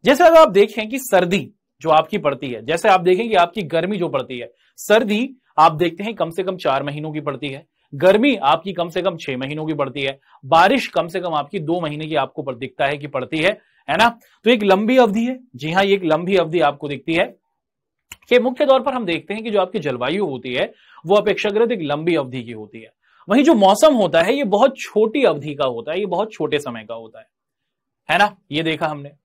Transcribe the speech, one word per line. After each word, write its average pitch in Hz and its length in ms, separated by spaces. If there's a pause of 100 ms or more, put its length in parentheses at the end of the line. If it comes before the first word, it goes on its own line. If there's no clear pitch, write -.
जैसे 277 200
अगर 330 120
आप 311 140
देखें 214 380
कि 262 100
सर्दी 180 540 (280)
जो 160 100
आपकी 160 280
पड़ती 139 300
है, 113 180
जैसे 170 220
आप 185 120
देखें 185 280
कि 220 60
आपकी 180 280
गर्मी 165 340
जो 170 120
पड़ती 131 300
है, 117 140 (240)
सर्दी 214 540 (280)
आप 160 140
देखते 170 320
हैं 226 100
कम 165 160
से 185 120
कम 185 140
चार 143 260
महीनों 151 300
की 151 80
पड़ती 143 280
है, 135 180 (280)
गर्मी 208 420
आपकी 160 360
कम 170 160
से 170 140
कम 175 140
छह 135 200
महीनों 147 300
की 156 80
पड़ती 139 280
है, 135 180 (240)
बारिश 175 420
कम 170 200
से 170 140
कम 170 140
आपकी 151 260
दो 170 200
महीने 156 260
की 156 80
आपको 139 280
पर 131 120
दिखता 131 320
है 143 120
कि 147 80
पड़ती 135 320
है, 170 120 (400)
है 156 60
ना? 233 220 (260)
तो 220 60
एक 226 120
लंबी 208 340
अवधि 226 280
है। 254 140 (180)
जी 147 140
हाँ, 190 140
ये 196 100
एक 190 100
लंबी 170 320
अवधि 165 240
आपको 143 280
दिखती 143 260
है 185 120 (1000)
कि 247 100
मुख्य 254 280
तौर 262 160
पर 269 120
हम 233 100
देखते 170 300
हैं 220 80
कि 226 80
जो 208 100
आपकी 185 180
जलवायु 147 480
होती 127 280
है 180 180 (340)
वो 196 100
अपेक्षाकृत 208 560
एक 196 100
लंबी 156 320
अवधि 131 280
की 117 100
होती 107 280
है। 110 120 (360)
वहीं 254 160
जो 320 100
मौसम 214 400
होता 165 280
है 233 140
ये 285 80
बहुत 208 320
छोटी 220 480
अवधि 147 300
का 143 120
होता 120 260
है, 175 60
ये 202 80
बहुत 202 260
छोटे 151 260
समय 117 260
का 113 100
होता 110 240
है, 110 80 (840)
है 170 80
ना? 202 180 (160)
ये 156 100
देखा 160 240
हमने। 143 240 (140)